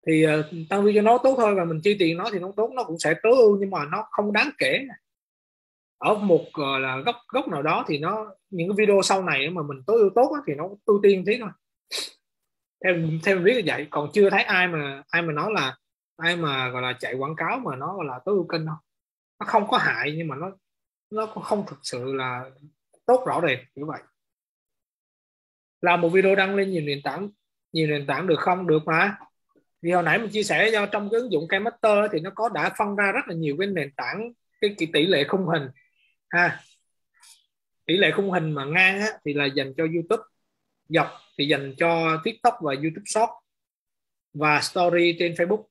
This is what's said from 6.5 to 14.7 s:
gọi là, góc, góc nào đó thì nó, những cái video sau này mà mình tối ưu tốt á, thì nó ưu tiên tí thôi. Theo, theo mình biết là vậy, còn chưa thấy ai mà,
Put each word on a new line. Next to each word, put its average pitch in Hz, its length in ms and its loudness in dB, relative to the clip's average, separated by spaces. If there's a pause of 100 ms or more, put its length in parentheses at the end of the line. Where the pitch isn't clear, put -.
gọi 135 260 -2
là, 131 160 -4 (100)
góc, 233 100 0 (120)
góc 262 200 -2
nào 147 140 -4
đó 185 260 0
thì 151 100 -2
nó, 202 360 -6 (160)
những 175 180 -4
cái 208 100 -2
video 202 240 6
sau 190 200 2
này 151 280 -2
mà 180 120 -6
mình 139 240 -10
tối 226 140 4
ưu 196 140 6
tốt 254 200 4
á, 294 120 -4
thì 147 80 -4
nó 147 100 -8 (200)
ưu 202 180 4
tiên 196 240 6
tí 226 140 0
thôi. 214 80 -10 (1400)
Theo, 185 100 2 (300)
theo 196 120 2
mình 175 80 -2
biết 220 100 6
là 160 220 -2
vậy, 147 140 -8
còn 147 220 -4
chưa 196 180 6
thấy 226 120 2
ai 180 260 2
mà, 143 400 -6